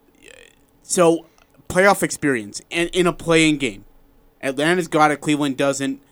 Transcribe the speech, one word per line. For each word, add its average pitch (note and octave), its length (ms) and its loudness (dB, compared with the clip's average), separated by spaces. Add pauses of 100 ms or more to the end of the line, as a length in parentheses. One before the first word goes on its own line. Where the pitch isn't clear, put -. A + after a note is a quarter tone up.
(840)
so, E3 420 2 (420)
playoff F#3+ 360 2
experience B2+ 640 -4
and E3+ 220 -4
in F3+ 160 0
a E3 60 0
playing D#3+ 440 2
game. C3 280 -6 (560)
Atlanta's D3+ 460 -2
got D3+ 220 4
it. C#3+ 120 -4
Cleveland C#3+ 360 -2
doesn't. C#3 440 -2 (100)